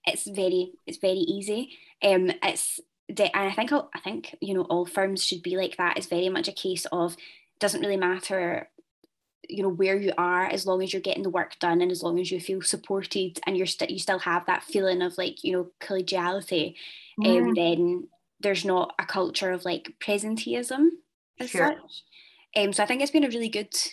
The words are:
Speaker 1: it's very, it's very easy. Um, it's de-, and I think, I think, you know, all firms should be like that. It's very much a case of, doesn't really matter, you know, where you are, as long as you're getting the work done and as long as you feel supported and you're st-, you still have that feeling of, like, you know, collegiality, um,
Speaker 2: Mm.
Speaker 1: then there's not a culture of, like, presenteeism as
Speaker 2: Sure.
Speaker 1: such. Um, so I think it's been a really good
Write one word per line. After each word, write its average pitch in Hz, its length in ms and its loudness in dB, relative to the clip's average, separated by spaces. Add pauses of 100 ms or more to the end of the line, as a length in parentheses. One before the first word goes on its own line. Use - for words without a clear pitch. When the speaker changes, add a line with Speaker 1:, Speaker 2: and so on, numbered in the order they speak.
Speaker 1:
it's - 240 -2
very, 185 440 0 (120)
it's 165 140 -12
very 190 200 2
easy. 202 580 -4 (240)
Um, 185 300 6 (100)
it's - 380 -2 (340)
de-, 202 220 2
and 196 140 2
I - 20 -2
think, 247 220 0
I - 280 -2
think, - 380 -10
you 196 140 -2
know, 180 100 2
all 175 220 2
firms 190 360 0
should 175 220 -2
be 180 140 -2
like 180 180 -2
that. 175 220 0
It's 190 100 -6
very 180 220 0
much 180 180 -2
a 196 60 -4
case 185 400 -4
of, 170 240 -2 (420)
doesn't 202 220 0
really 196 160 0
matter, 185 720 0 (800)
you 196 140 -2
know, 196 60 2
where 190 300 2
you 196 180 0
are, 180 280 2
as 190 200 -2
long 185 160 2
as 185 120 -4
you're 185 80 -2
getting - 220 0
the 190 60 0
work - 300 -2
done 175 220 4
and 180 100 2
as 175 120 -4
long 175 160 0
as 180 120 -2
you 180 80 -2
feel 190 220 -4
supported 190 840 -2
and 190 120 0
you're 185 80 2
st-, - 260 -4
you 185 80 -6
still 185 200 0
have 175 260 0
that 180 180 0
feeling 185 380 2
of, 175 160 -2
like, - 260 -4
you 190 80 0
know, 180 200 -2 (100)
collegiality, 180 920 -2 (500)
um, - 240 6
Speaker 2:
Mm. - 60 4
Speaker 1:
then 175 520 2 (320)
there's 196 240 0
not 180 360 2
a - 60 -4
culture 185 460 -2
of, 180 140 -4
like, - 340 -4
presenteeism 233 880 0 (500)
as 247 100 -6
Speaker 2:
Sure. - 200 4
Speaker 1:
such. - 340 -8 (520)
Um, 202 160 4
so 208 120 2
I - 20 6
think 254 160 0
it's 285 80 2
been 302 140 6
a 262 60 2
really 226 200 -2
good 208 260 -4 (180)